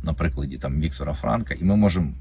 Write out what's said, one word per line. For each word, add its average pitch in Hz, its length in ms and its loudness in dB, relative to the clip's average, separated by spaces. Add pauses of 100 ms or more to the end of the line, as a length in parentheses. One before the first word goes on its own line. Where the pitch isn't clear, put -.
на 78 100 0
прикладі 67 440 -2
там 69 240 -2
Віктора 73 320 -4
Франка, - 400 -2
і 87 100 -6
ми 95 120 6
можемо 90 460 4